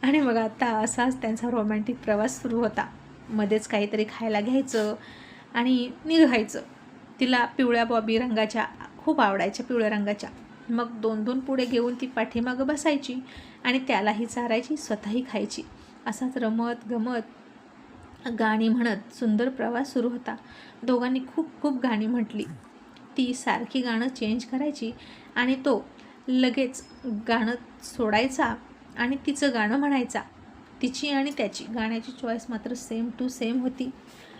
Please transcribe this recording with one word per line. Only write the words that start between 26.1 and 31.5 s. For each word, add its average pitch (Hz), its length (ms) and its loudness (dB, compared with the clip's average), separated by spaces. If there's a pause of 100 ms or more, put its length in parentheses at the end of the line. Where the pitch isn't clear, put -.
लगेच 254 560 2 (440)
गाणं 226 240 2 (320)
सोडायचा 233 720 2 (420)
आणि 254 280 0
तिचं 285 280 2
गाणं 220 240 2
म्हणायचा. 277 440 0 (600)
तिची 262 280 -2
आणि 277 280 0
त्याची 208 280 -2 (100)